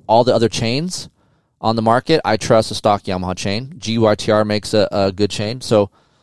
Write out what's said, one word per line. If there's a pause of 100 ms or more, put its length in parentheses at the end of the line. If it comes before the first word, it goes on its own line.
all
the
other
chains (540)
on
the
market.
I
trust
a
stock
Yamaha
chain.
G
Y
T
R
makes
a,
a
good
chain.
So (340)